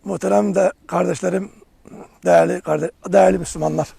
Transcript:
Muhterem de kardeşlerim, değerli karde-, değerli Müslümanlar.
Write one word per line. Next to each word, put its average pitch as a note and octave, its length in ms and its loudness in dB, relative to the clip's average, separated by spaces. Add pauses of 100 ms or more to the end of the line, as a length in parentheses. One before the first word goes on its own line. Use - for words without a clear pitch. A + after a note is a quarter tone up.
Muhterem G3 500 0
de F#3 160 2 (160)
kardeşlerim, F3+ 640 -4 (720)
değerli F3 360 4
karde-, D#3 300 -4 (160)
değerli F#3+ 300 4
Müslümanlar. D#3 500 -4 (120)